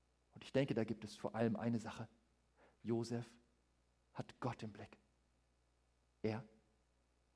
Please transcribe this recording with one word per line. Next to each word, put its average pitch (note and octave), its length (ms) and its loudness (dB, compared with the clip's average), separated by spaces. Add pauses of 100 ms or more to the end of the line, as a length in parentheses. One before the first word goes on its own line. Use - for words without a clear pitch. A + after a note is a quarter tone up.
(320)
Und - 100 -16
ich - 100 -8
denke, C#3 220 6
da A2+ 80 6
gibt A2 220 0
es - 100 -10
vor - 220 -4
allem A2+ 180 4
eine A#2 240 2
Sache. - 300 -6 (720)
Josef A#2 420 0 (920)
hat - 260 -8
Gott A#2+ 240 -2
im G#2+ 80 -8
Blick. G#2 260 -14 (1200)
Er G#2+ 200 0 (920)